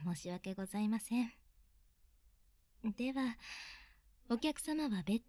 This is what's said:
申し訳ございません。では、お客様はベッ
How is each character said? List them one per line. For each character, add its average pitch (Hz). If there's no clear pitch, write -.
申 170
し 175
訳 185
ご 190
ざ 202
い 214
ま 220
せ 240
ん。 233
で 254
は、 262
お 233
客 302
様 311
は 196
ベ 196
ッ 226